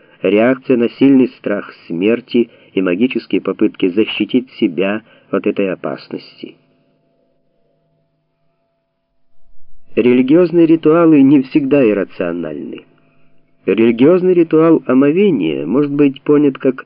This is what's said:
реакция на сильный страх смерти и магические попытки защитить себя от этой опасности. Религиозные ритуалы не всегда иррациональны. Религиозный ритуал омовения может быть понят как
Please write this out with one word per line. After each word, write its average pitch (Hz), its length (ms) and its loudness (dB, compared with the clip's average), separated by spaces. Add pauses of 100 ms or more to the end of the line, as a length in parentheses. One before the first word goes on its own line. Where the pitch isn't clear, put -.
(220)
реакция 120 540 0
на 117 140 0
сильный 131 400 2
страх - 440 -10 (120)
смерти 117 640 -2 (240)
и 95 80 -2
магические 95 600 -2
попытки 98 460 -4
защитить 104 640 -4
себя 98 520 -4 (260)
от 95 180 -4
этой 101 240 -2
опасности. - 840 -14 (3500)
Религиозные 139 680 2
ритуалы 160 560 2
не 135 220 4
всегда 139 440 0
иррациональны. 87 1000 -6 (800)
Религиозный 120 680 2
ритуал 160 520 2
омовения 139 800 0
может 143 260 -2
быть 143 300 0
понят 147 360 0
как 131 280 -4